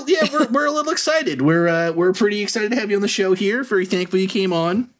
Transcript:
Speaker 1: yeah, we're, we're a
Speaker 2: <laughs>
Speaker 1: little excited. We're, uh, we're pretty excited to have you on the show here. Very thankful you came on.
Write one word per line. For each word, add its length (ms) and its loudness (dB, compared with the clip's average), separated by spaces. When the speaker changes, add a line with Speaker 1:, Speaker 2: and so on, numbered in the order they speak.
Speaker 1:
yeah, 240 2
we're, 180 0
we're 180 0
a 40 0
Speaker 2:
<laughs> 20 0
Speaker 1:
little 200 -2
excited. 480 -2
We're, 280 2
uh, 240 0
we're 200 2
pretty 300 0
excited 300 -2
to 40 0
have 140 -2
you 60 2
on 60 0
the 60 0
show 240 0
here. 320 0
Very 220 0
thankful 320 -2
you 100 2
came 240 0
on. 480 0